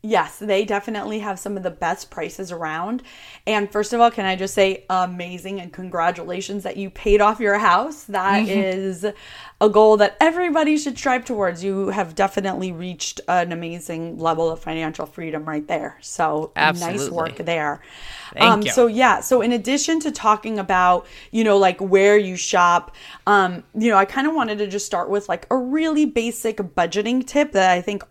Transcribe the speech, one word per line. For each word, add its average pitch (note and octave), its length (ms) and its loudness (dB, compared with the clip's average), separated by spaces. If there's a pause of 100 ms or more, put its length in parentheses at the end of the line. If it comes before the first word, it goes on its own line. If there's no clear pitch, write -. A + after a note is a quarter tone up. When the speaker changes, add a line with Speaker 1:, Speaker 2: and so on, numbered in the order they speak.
Speaker 1:
Yes, G#3 380 -2
they G#3 260 0
definitely G#3+ 540 -4
have G3+ 220 -8
some G3+ 160 -8
of F#3 80 -8
the F3 80 -4
best E3 360 -4
prices E3+ 440 -10
around. E3+ 500 -6 (460)
And G3+ 220 0
first G#3 220 -2
of A#3 80 0
all, A#3 120 6
can G3+ 140 -4
I F#3 100 0
just F#3+ 180 -6
say F#3+ 340 2
amazing F3+ 720 -4
and F3 120 -16
congratulations F3+ 920 -4
that - 140 -8
you G3 120 -8
paid G#3 320 2
off G#3+ 200 4
your G3+ 180 2
house. A3 460 2
That G3+ 420 0
Speaker 2:
Mm-hmm. G3 140 0
Speaker 1:
is F#3+ 460 -4 (540)
a G#3+ 80 6
goal G#3+ 280 8
that G3+ 240 4
everybody D#4+ 580 2
should D4 180 -6
strive B3+ 280 -2
towards. F#3+ 400 -4
You G3 240 -2
have F#3+ 260 -4
definitely F#3+ 560 -2
reached F3 560 -10
an F3 240 0
amazing E3 680 -8
level E3 300 0
of D#3+ 120 -6
financial D#3+ 440 -6
freedom D#3 400 -10
right D3+ 220 -6
there. - 340 -6
So D#3 540 -4
nice D#3 260 2
Speaker 2:
Absolutely. E3+ 360 -4
Speaker 1:
work D#3+ 220 -4
there. D#3 420 -4 (540)
Speaker 2:
Thank - 100 2
Speaker 1:
Um, G#3+ 180 6
Speaker 2:
you. - 80 -2
Speaker 1:
so A#3+ 160 4
yeah, A3 320 4
so B3 220 2
in A3+ 100 0
addition C#4 500 0
to D4+ 120 -4
talking A3 480 0
about, F3+ 460 2 (260)
you A3+ 100 0
know, G#3+ 160 4
like, F#3 220 4
where G3 360 6
you F#3+ 200 2
shop, F3 580 2 (320)
um, F#3+ 380 2 (120)
you A3+ 140 2
know, G#3 60 4
I G3 80 6
kinda C4+ 260 -2
wanted A#3 280 -2
to G3+ 100 -4
just G3 180 -6
start - 240 -4
with, G3+ 180 -2
like, F3+ 220 -4
a B3 60 2
really D4+ 500 0
basic A#3 520 -4
budgeting G#3 680 -2
tip D4 260 0
that F#3 200 4
I F3 80 2
think G3+ 300 -6